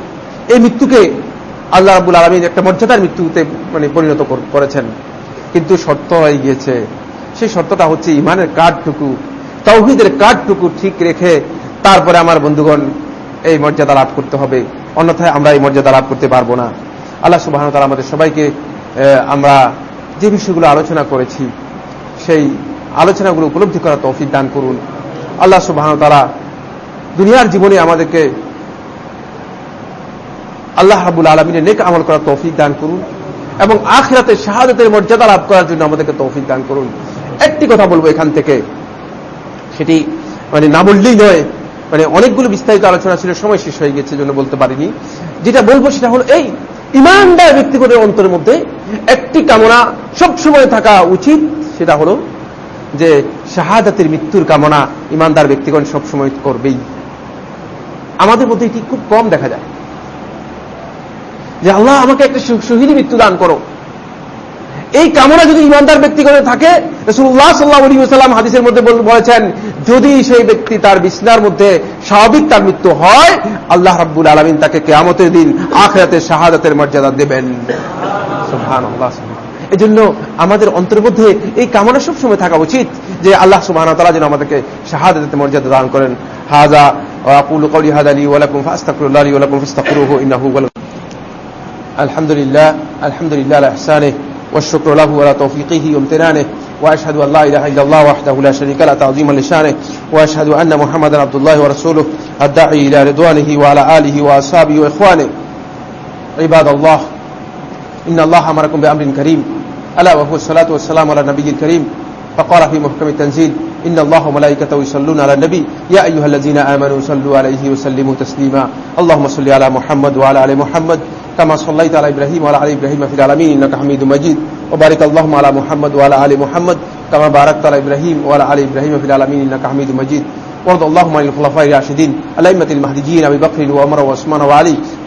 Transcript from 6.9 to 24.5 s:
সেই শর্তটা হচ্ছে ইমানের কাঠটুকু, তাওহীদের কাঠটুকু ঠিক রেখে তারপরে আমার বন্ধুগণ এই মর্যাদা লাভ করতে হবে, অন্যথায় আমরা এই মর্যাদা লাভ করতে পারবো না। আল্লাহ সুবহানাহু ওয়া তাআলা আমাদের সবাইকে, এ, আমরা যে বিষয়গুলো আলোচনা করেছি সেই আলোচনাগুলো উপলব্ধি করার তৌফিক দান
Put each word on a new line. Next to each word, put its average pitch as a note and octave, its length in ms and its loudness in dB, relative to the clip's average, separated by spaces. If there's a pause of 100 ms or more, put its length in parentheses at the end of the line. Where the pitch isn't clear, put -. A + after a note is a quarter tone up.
সেই A3+ 100 -2
শর্তটা F3 380 0
হচ্ছে D#3+ 260 -2
ইমানের E3 440 0
কাঠটুকু, D3+ 600 0 (480)
তাওহীদের A3 540 4
কাঠটুকু F#3+ 520 2 (100)
ঠিক F#3+ 200 -4
রেখে E3+ 400 2 (420)
তারপরে F3+ 360 4
আমার E3 220 2
বন্ধুগণ D3+ 400 2 (640)
এই D#3+ 140 2
মর্যাদা C#3+ 360 0
লাভ C3 120 4 (100)
করতে C#3 200 -6
হবে, C3 280 -2 (320)
অন্যথায় E3 340 0
আমরা D3 220 2
এই C#3+ 60 4
মর্যাদা C3+ 320 2
লাভ C3 180 4
করতে B2+ 200 -2
পারবো B2 260 2
না। B2 100 -2 (580)
আল্লাহ E3 160 4
সুবহানাহু D3 240 -4
ওয়া D3 80 -2
তাআলা C#3+ 140 2
আমাদের C3+ 260 -2
সবাইকে, D3+ 400 0 (460)
এ, C3+ 200 4 (100)
আমরা C#3 460 2 (480)
যে G#3 100 2
বিষয়গুলো E3+ 360 0
আলোচনা D#3 440 0
করেছি C3 400 -6 (760)
সেই D3+ 240 2 (460)
আলোচনাগুলো F3+ 500 0
উপলব্ধি F3 320 -2
করার D3 240 0
তৌফিক C3+ 280 -4
দান C3+ 240 -2